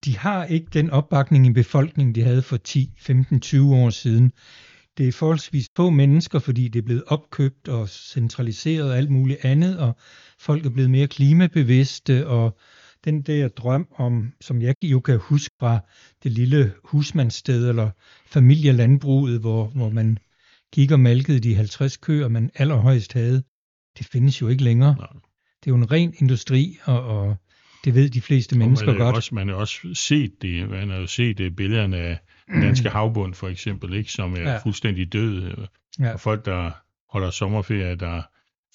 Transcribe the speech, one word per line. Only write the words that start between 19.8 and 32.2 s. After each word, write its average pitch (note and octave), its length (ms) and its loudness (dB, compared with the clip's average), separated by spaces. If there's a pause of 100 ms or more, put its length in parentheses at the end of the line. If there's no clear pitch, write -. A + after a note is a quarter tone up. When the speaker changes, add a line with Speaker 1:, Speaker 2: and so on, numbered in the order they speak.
Speaker 1:
man A2 280 0 (560)
gik C#3 180 4
og D3 80 4
malkede B2+ 400 4
de A2+ 160 0
halvtreds A2 420 -2
køer, D3 300 -2
man A#2 280 -2
allerhøjst C3 580 2
havde, B2 300 0 (540)
det - 80 -12
findes C3 360 0
jo A#2+ 60 -2
ikke C3 160 0
længere. B2+ 360 4
Speaker 2:
Nej. F#2+ 80 -14 (520)
Speaker 1:
Det - 80 -10
er C3+ 40 0
jo B2 40 4
en A#2+ 160 2
ren E3 280 0
industri, C3+ 640 0
og, B2 200 0
og G#2 320 -2 (500)
det B2+ 100 2
ved C3+ 140 6
de B2 120 -4
fleste C3+ 320 0
Speaker 2:
Og B2+ 40 4
Speaker 1:
mennesker A#2 300 4
Speaker 2:
man A2 80 2
er G2+ 40 -4
jo A#2+ 60 2
Speaker 1:
godt. B2 100 2
Speaker 2:
også, A#2 200 -6
man G2 120 -4
har F#2+ 80 -6
også G#2 220 -6 (160)
set C#3+ 380 -2 (100)
det. F2+ 280 -6
Man G2 200 -8
har F#2+ 80 -6
jo F2+ 100 -8
set, A#2 320 -4
øh, F#2 120 -4
billederne G2 460 -4
af E2+ 200 -6 (360)